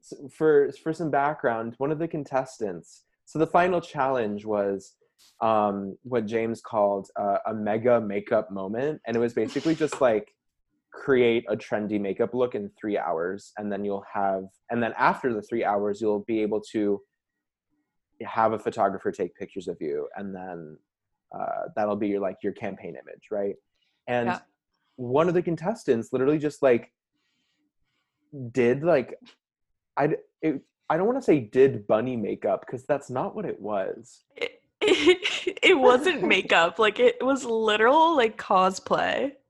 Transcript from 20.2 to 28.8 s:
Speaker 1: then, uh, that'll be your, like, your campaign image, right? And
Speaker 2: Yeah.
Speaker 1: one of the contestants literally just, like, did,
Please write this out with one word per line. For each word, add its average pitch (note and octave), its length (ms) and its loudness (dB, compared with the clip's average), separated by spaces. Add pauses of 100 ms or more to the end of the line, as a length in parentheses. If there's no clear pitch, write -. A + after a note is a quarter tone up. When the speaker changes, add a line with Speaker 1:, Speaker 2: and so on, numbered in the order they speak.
Speaker 1:
then, E2+ 420 -14 (580)
uh, - 280 -6 (120)
that'll G#2 200 -2
be G#2 140 -4
your, G2 120 -2
like, F#2+ 220 -6
your G2 100 -4
campaign F#2+ 420 -12
image, - 360 -20
right? G2+ 240 -4 (520)
And A#2+ 200 -2
Speaker 2:
Yeah. F3+ 120 -2 (580)
Speaker 1:
one C3 300 0
of E3+ 60 0
the F3+ 80 2
contestants D#3+ 720 -2
literally C3+ 240 2
just, D3 240 -4
like, - 320 4 (1600)
did, C3 320 2